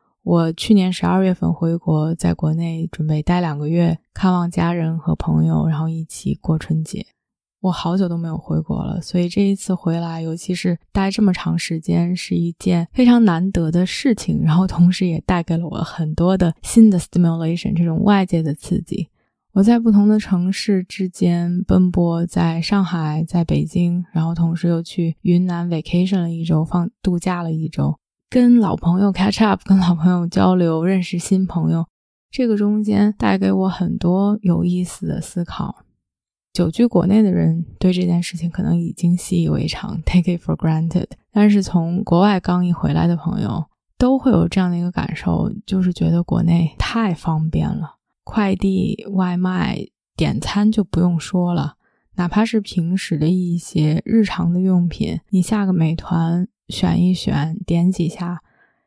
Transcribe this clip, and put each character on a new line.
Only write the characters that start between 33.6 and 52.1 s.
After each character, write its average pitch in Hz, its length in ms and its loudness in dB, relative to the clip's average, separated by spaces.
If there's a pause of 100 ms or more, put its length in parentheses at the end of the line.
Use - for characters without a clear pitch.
很 175 300 -2
多 196 460 0
有 170 200 2
意 180 220 0
思 - 220 -10
的 160 160 -4
思 - 200 -8
考。 - 440 -10 (680)
久 170 180 0
居 233 140 0
国 185 220 2
内 208 160 4
的 196 100 2
人 165 320 2 (140)
对 185 160 2
这 180 80 0
件 175 200 2
事 - 140 -8
情 165 140 -4
可 180 120 -4
能 170 160 0
已 170 140 -4
经 175 240 0
习 175 260 -2
以 156 60 0
为 151 180 -2
常， - 360 -8
take 175 340 2
it 165 60 -12
for 160 120 -4
granted， 160 540 -2 (240)
但 208 180 4
是 202 120 4
从 175 420 -2
国 170 160 2
外 202 180 2
刚 180 280 0
一 175 40 0
回 156 220 -2
来 160 140 2
的 170 100 2
朋 - 240 -6
友， 160 240 -4 (320)
都 262 220 2
会 262 120 0
有 170 160 4
这 185 140 0
样 180 100 0
的 175 60 -2
一 175 60 -4
个 180 100 -4
感 - 240 -6
受， 165 340 -2 (140)
就 190 180 -2
是 180 120 0
觉 165 160 0
得 170 120 2
国 175 200 0
内 170 360 2
太 220 360 -2
方 160 340 -4
便 156 180 -2
了， - 280 -6 (300)
快 196 320 -2
递、 185 560 -2
外 180 240 0
卖、 185 500 -2 (300)
点 - 240 -2
餐 208 320 2
就 214 100 0
不 - 160 -6
用 175 220 2
说 175 340 -2
了， 147 220 -4 (400)